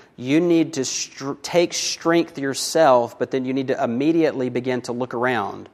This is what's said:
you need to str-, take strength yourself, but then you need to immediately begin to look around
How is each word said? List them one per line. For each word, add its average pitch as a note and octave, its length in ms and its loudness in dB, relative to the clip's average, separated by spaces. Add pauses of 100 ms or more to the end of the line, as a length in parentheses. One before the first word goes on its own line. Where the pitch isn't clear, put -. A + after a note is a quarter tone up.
(180)
you C3 220 0
need E3 340 2
to C3 120 -4
str-, - 560 -8
take F3 320 0
strength - 640 0
yourself, C3+ 800 2
but B2 140 -4
then C3 140 -2
you C3 80 -2
need C3 160 -2
to C3 140 -2
immediately C3+ 680 0
begin B2 340 -2
to - 80 -8
look A#2+ 220 -6
around A2 600 -2